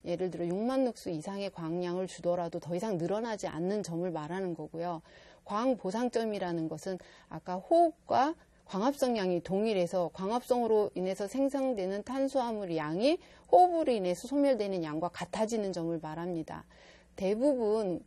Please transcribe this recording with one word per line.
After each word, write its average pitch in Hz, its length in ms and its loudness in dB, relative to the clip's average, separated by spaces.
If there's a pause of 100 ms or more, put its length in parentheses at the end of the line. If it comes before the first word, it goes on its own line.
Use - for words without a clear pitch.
예를 175 280 -2
들어 170 160 -4
육만 233 380 0
룩스 - 240 -6
이상의 196 420 -6
광량을 175 560 -4
주더라도 175 520 -2
더 165 160 -6
이상 196 220 -2
늘어나지 196 500 -2
않는 180 360 -2
점을 170 260 -4
말하는 170 460 -4
거고요. 165 480 -8 (420)
광 226 320 0
보상점이라는 202 880 -2
것은 156 300 -6 (320)
아까 180 280 -6
호흡과 320 760 4 (320)
광합성 247 500 2
양이 185 260 2
동일해서 185 720 0
광합성으로 220 840 2
인해서 190 320 -2
생성되는 262 720 0
탄수화물 240 720 -2
양이 175 440 2 (320)
호흡으로 339 400 8
인해서 185 360 0
소멸되는 220 560 2
양과 160 260 -2
같아지는 202 640 -2
점을 170 280 -2
말합니다. 160 640 -6 (500)
대부분 214 920 2